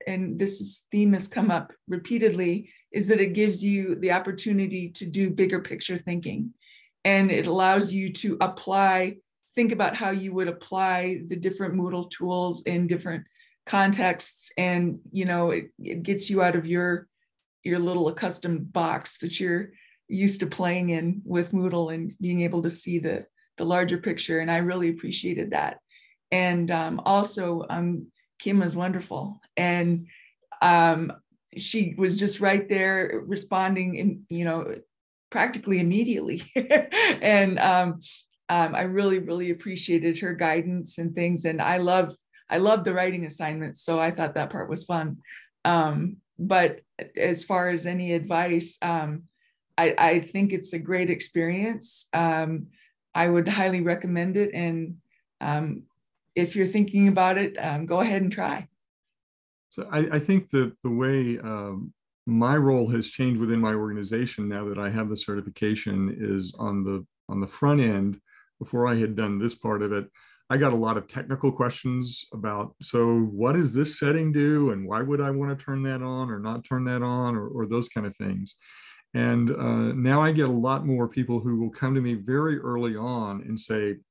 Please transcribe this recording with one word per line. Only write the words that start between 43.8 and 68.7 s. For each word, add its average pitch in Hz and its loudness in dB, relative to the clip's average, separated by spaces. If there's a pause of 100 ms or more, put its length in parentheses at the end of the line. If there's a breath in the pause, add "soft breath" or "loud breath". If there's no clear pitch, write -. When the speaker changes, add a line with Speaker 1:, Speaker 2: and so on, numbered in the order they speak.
Speaker 1:
So 165 0
I 165 2
thought 160 -4
that 151 -4
part - -6
was - -6
fun. 160 -4 (480 loud breath)
Um, 165 0 (200)
but 180 2 (340)
as 170 0
far 180 0
as 170 -2
any 180 -2
advice, 170 -2
um, 160 -2 (540)
I, 165 4
I 170 6
think 190 0
it's 185 -6
a 170 -6
great 180 0
experience. 180 -2
Um, 160 0 (480 soft breath)
I 175 4
would 170 4
highly 190 0
recommend 175 -2
it. 202 0
And, 165 -4 (420)
um, 151 -4 (520)
if 175 0
you're 190 2
thinking 202 4
about 190 4
it, - -2
um, 156 -4
go 170 2
ahead 196 2
and 190 2
try. 190 -4 (1040)
Speaker 2:
So - -12
I, 151 0
I - 2
think 190 2
that 127 2 (120)
the 123 -2
way, 127 0
um, 101 -8 (360)
my 117 4
role 135 4
has 113 0
changed 127 0
within 117 2
my 110 2
organization 107 -4
now 104 -4
that 98 -6
I 101 -2
have 110 -2
the 104 -4
certification 101 -2
is 98 -2
on 101 -2
the, 98 -4 (240)
on 98 -6
the 95 -4
front 147 2
end. 101 0 (380 soft breath)
Before 120 0